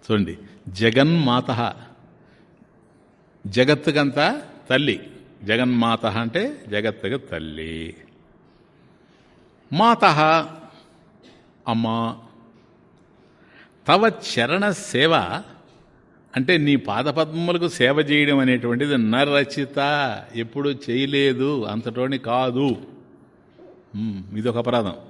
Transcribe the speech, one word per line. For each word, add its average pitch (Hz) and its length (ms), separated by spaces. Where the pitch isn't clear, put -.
చూడండి, 98 300
జగన్మాతః, 127 800
జగత్తుకంతా 139 840
తల్లి. 131 280
జగన్మాతః 117 760
అంటే 120 200
జగత్తుకు 107 440
తల్లి. 80 460
మాతః, 202 480
అమ్మ. 113 140
తవ 180 140
చరణ 143 340
సేవ 151 220
అంటే 135 240
నీ 147 160
పాదపద్మములకు 160 800
సేవ 131 180
చేయడం 147 320
అనేటువంటిది 123 520
నరచిత, 143 680
ఎప్పుడు 143 260
చేయలేదు, 135 640
అంతటోని 123 460
కాదు. 127 380
హ్మ్, 104 220
ఇదొక 117 220
అపరాధం. 117 340